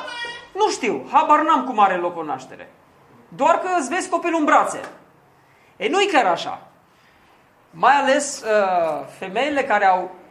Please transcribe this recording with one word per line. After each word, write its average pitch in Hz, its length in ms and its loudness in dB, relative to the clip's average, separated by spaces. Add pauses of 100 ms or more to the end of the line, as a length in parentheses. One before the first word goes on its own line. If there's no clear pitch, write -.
(540)
"Nu 392 160 2
știu, - 420 -4
habar 277 300 6
n-am 311 220 2
cum 254 160 -4
are 190 160 4
loc 175 220 -4
o 165 60 -6
naștere." - 480 -10 (580)
Doar 285 300 2
că - 80 -6 (100)
îți 262 120 -2
vezi 349 200 -4
copilul 339 300 0
în 294 60 0
brațe. 262 340 4 (1000)
Ei, 220 120 -4
nu-i 381 180 2
chiar 262 180 2
așa. - 360 -4 (1080)
Mai 202 240 2
ales, 277 500 -2
uh, 180 640 0 (120)
femeile 254 460 -4
care 208 220 0
au 185 260 0 (200)